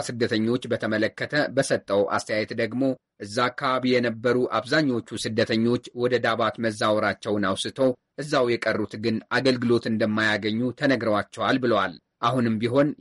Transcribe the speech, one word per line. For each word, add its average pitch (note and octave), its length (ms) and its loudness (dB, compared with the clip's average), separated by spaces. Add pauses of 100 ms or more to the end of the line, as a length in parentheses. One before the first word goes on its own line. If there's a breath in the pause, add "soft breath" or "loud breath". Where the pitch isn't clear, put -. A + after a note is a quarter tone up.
ስደተኞች A#2 680 -2
በተመለከተ A2 640 -2 (160)
በሰጠው A#2+ 520 0 (100)
አስተያየት G#2+ 460 -2
ደግሞ A2+ 240 -2 (400)
እዛ G#2 240 -10
አካባቢ B2+ 440 -2
የነበሩ A#2+ 480 2 (140)
አብዛኞቹ A#2+ 640 0
ስደተኞች A2+ 640 0 (120)
ወደ B2 240 0
ዳባት A2+ 400 0
መዛወራቸውን G#2+ 840 0
አውስቶ F#2+ 340 -2 (400)
እዛው C#3+ 300 0
የቀሩት A2 460 -2
ግን A2 200 -2 (160)
አገልግሎት A#2+ 560 2
እንደማያገኙ G#2+ 720 0 (180)
ተነግረዋቸዋል A2+ 840 0
ብለዋል። G#2 340 0 (280)
አሁንም A#2 360 0
ቢሆን B2 320 2 (120)